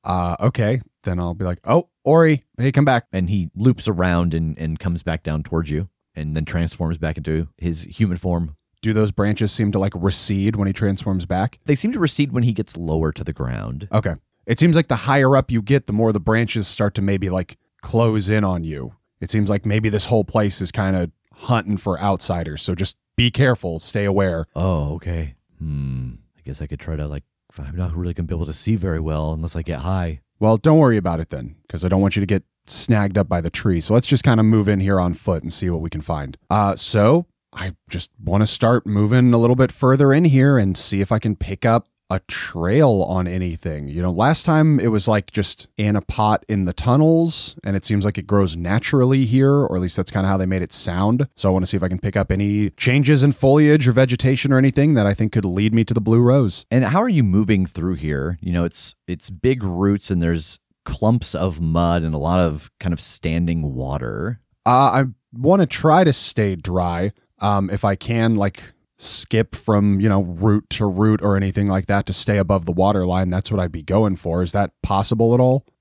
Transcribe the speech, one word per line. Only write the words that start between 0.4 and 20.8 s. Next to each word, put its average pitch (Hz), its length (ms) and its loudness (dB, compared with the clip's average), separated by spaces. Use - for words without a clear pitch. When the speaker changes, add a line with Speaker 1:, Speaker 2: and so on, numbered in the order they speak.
Speaker 1:
okay. 113 400 0
Then 90 140 -4
I'll 87 160 -4
be 95 100 -8
like, 90 200 -4
"Oh, 156 240 0
Ori, 156 400 4
hey, 127 140 0
come 143 120 2
back." 127 280 2
Speaker 2:
And 92 180 -2
he 92 240 -2
loops 110 340 0
around 87 460 0
and, 80 240 -2
and 80 200 -6
comes 85 240 -4
back 80 200 -6
down 78 200 -4
towards 82 280 -4
you 82 180 -4
and 76 220 -6
then 78 80 -2
transforms 82 540 -4
back 78 180 -6
into 78 400 -4
his 85 280 -6
human 92 340 -2
form. 85 380 -4
Speaker 1:
Do 113 100 -2
those 107 180 2
branches 101 400 -2
seem 104 220 -2
to, 101 60 -2
like, 98 180 0
recede 98 600 -2
when 101 100 -2
he 95 60 -2
transforms 98 540 -2
back? 90 380 -4
Speaker 2:
They 151 100 2
seem 214 180 -2
to 277 60 -6
recede 147 340 -2
when 123 120 0
he 117 80 2
gets 104 240 -8
lower 80 360 -2
to - 120 -10
the 80 80 -8
ground. 62 580 -8
Speaker 1:
Okay. 104 240 0
It - 140 -2
seems 160 160 4
like 165 120 0
the 123 80 0
higher 135 400 4
up 131 140 2
you 113 120 0
get, 131 240 0
the 101 60 -6
more 110 200 2
the 101 80 0
branches 110 480 0
start 104 260 -2
to 101 80 -2
maybe, 98 280 -2
like, 92 280 -6
close 110 460 0
in 107 160 2
on 90 200 -2
you. 69 300 -10
It 92 100 -8
seems 104 200 0
like 101 160 0
maybe 107 220 0
this 101 180 -2
whole 110 180 2
place 104 360 -2
is 90 120 -6
kinda 95 380 -2